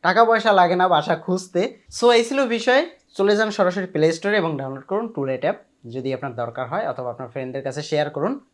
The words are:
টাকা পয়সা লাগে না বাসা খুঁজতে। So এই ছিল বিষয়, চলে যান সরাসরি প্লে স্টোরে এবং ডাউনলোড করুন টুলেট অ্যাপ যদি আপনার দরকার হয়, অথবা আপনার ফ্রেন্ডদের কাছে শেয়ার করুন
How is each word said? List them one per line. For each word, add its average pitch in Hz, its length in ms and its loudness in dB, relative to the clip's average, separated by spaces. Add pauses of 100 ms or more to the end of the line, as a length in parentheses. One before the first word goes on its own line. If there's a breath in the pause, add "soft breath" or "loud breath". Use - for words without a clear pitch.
টাকা 196 240 4
পয়সা 226 280 4
লাগে 180 220 6
না 185 120 2
বাসা 165 280 2
খুঁজতে। 185 640 -4 (140)
So 240 200 2
এই 233 140 6
ছিল 269 220 0
বিষয়, 247 400 2 (300)
চলে 202 200 4
যান 214 140 0
সরাসরি 185 340 0
প্লে 160 260 2
স্টোরে 202 260 0
এবং 165 200 -2
ডাউনলোড 135 280 -10
করুন 226 280 -4
টুলেট 131 280 -4
অ্যাপ 175 140 0 (320)
যদি 131 260 -6
আপনার 127 220 -8
দরকার 117 320 -6
হয়, 180 200 -6
অথবা 127 220 -6
আপনার 120 200 -12
ফ্রেন্ডদের 131 340 -8
কাছে 139 180 -6
শেয়ার 147 280 -2
করুন 196 300 -4 (140)